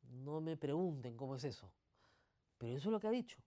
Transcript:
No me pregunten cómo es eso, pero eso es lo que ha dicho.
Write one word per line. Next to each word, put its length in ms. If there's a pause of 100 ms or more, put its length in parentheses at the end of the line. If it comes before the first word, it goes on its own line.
No 360
me 160
pregunten 600
cómo 180
es 80
eso, 280 (880)
pero 140
eso 160
es 20
lo 80
que 80
ha 40
dicho. 360